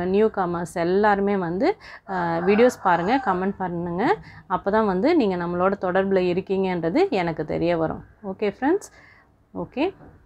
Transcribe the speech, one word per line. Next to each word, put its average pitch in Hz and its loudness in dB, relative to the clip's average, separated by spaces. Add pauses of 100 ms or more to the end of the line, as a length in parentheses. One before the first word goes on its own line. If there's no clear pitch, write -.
நியூ 202 2
கமர்ஸ் 175 -2
எல்லாருமே 202 2
வந்து, 185 -2 (400)
அஹ், 170 -2
வீடியோஸ் 220 4
பாருங்க, 185 2
கமெண்ட் 190 0
பண்ணுங்க. 175 -4 (460)
அப்பதான் 202 0
வந்து 202 2
நீங்க 208 2
நம்மளோட 175 0
தொடர்புல 196 2 (100)
இருக்கீங்கன்றது 190 0
எனக்கு 170 -2
தெரிய 165 -2
வரும். 160 -4 (200)
ஓகே 196 -4
ஃப்ரெண்ட்ஸ், 320 -2 (640)
ஓகே. 247 -6 (300)